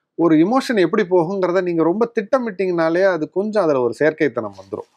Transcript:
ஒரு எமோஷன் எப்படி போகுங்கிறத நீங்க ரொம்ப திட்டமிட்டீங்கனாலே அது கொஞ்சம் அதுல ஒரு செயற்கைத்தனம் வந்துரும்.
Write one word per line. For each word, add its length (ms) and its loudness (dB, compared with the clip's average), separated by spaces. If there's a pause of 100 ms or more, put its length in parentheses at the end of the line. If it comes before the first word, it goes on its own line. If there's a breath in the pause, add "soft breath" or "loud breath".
(200)
ஒரு 160 4
எமோஷன் 400 2
எப்படி 280 2
போகுங்கிறத 580 0
நீங்க 220 0
ரொம்ப 300 0
திட்டமிட்டீங்கனாலே 880 -2
அது 260 0
கொஞ்சம் 340 -2
அதுல 180 2
ஒரு 120 0
செயற்கைத்தனம் 640 -2
வந்துரும். 400 -12